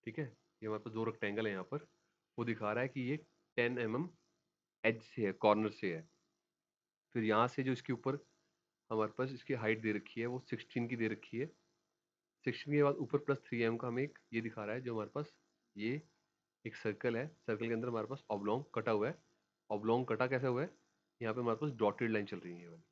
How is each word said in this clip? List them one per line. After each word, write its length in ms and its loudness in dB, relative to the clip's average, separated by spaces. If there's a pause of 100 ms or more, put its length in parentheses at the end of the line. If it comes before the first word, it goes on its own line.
ठीक 120 -8
है, 60 -2
ये 420 -12
हमारे 180 -2
पास 100 -8
दो 100 0
रेक्टेंगल 420 -2
है 60 0
यहाँ 120 -4
पर, 220 -8 (520)
वो 60 0
दिखा 280 0
रहा 100 0
है 60 -2
कि 140 -6
ये 140 -2 (400)
टेन 220 2
एम 180 0
एम 120 -2 (760)
एज 200 4
से 220 -4
है, 80 2
कॉर्नर 380 6
से 220 -4
है। 140 -10 (1040)
फिर 100 0
यहाँ 240 6
से 140 -4
जो 100 0
इसके 200 -4
ऊपर 320 -2 (680)
हमारे 220 2
पास 200 -2
इसकी 240 -4
हाइट 260 2
दे 100 2
रखी 280 -4
है, 60 0
वो 140 -2
सिक्सटीन 480 -4
की 80 -2
दे 120 2
रखी 300 -6
है। 120 -4 (960)
सिक्सटीन 280 -2
के 80 6
बाद 140 6
ऊपर 220 -2
प्लस 220 0
थ्री 220 -4
एम 140 4
का 120 -4
हमें 140 0
एक 160 -6 (140)
ये 80 0
दिखा 240 -6
रहा 100 -4
है, 60 -4
जो 140 -6
हमारे 160 -4
पास 220 -6 (440)
ये 240 -2 (640)
एक 120 -8
सर्कल 400 0
है, 100 -2 (120)
सर्कल 280 -2
के 80 0
अंदर 140 -2
हमारे 180 -2
पास 240 -8
ऑब्लॉन्ग 340 2 (100)
कटा 180 2
हुआ 160 4
है। 100 -6 (520)
ऑब्लॉन्ग 380 2
कटा 180 2
कैसे 200 0
हुआ 160 2
है, 80 -4 (500)
यहाँ 140 -2
पे 60 -2
हमारे 200 2
पास 180 -2
डॉटेड 320 2
लाइन 160 0
चल 120 -8
रही 140 -10
है 160 -14
वाली। 240 -18